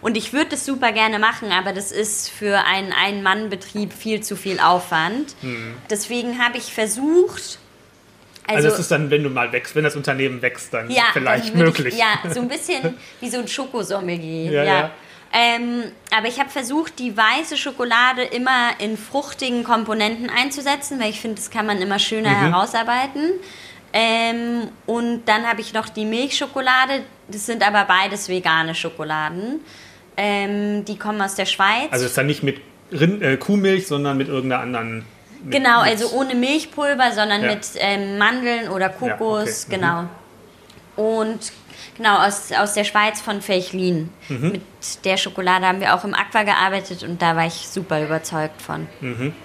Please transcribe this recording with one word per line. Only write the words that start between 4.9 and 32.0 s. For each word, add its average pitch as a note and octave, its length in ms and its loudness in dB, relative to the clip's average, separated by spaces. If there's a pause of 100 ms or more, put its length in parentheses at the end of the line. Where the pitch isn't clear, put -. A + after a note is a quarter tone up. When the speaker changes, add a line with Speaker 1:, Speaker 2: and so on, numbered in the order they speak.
Speaker 2:
Mhm. A#2 320 -8 (160)
Speaker 1:
Deswegen A#3+ 520 -4
habe A#3+ 140 0
ich - 160 -10
versucht, C#4+ 880 2 (880)
Speaker 2:
Also G#3 180 2
Speaker 1:
also - 40 8
Speaker 2:
es C#3+ 100 2
ist E3+ 120 -2
dann, D3 200 2
wenn D3 120 4
du C#3+ 60 0
mal A#2+ 220 -2
wächst, B2 240 -2
wenn D#3 80 2
das D3+ 120 0
Unternehmen C3+ 460 -2
wächst, - 320 -4
dann A#2 160 -4
Speaker 1:
Ja, A#3 140 2 (100)
Speaker 2:
vielleicht C3 360 2
Speaker 1:
dann G#3+ 100 2
würde E3 120 8
ich, E3 60 -2
Speaker 2:
möglich. C3+ 220 -2
Speaker 1:
ja, G#3+ 320 2
so A#3+ 100 -4
ein B3 60 -2
bisschen C4 480 -2 (240)
wie B3 100 -8
so A#3+ 80 -4
ein A#3+ 100 -4
Schokosommelier, F3 1040 -4
Speaker 2:
Ja, C#3+ 120 2
Speaker 1:
ja. F#3+ 160 4
Speaker 2:
ja. D#3 120 -2 (400)
Speaker 1:
Ähm, A#3+ 520 2 (340)
aber G#3+ 100 0
ich A#3+ 120 -6
habe C4+ 100 0
versucht, C#4+ 480 -4
die A#3+ 180 -6
weiße B3+ 420 2
Schokolade B3 680 2
immer B3 460 2 (100)
in G#3+ 180 -4
fruchtigen B3+ 680 -4
Komponenten A3 680 0
einzusetzen, C#4 680 -2
weil A3 120 0
ich G#3+ 100 -8
finde, A3+ 140 -6
das - 160 -10
kann A3 160 -2
man G3+ 120 0
immer G3 200 0
schöner A3 320 0
Speaker 2:
Mhm. G3 200 4
Speaker 1:
herausarbeiten. B3 840 0 (600)
Ähm, A3+ 760 0 (180)
und A#3 400 0
dann A3+ 180 4
habe A3+ 160 0
ich G#3+ 120 -10
noch A3 160 -2
die G#3+ 160 -4
Milchschokolade, C4 1000 0 (240)
das G#3 180 -10
sind A3+ 220 -2
aber G#3 180 4
beides G3+ 440 2
vegane E3 440 2
Schokoladen. E3 840 -4 (580)
Ähm, G3+ 680 0
die G#3 120 -8
kommen G#3+ 240 -4
aus G3 140 -2
der F#3+ 100 -2
Schweiz. A3 460 2
Speaker 2:
Also B2+ 140 2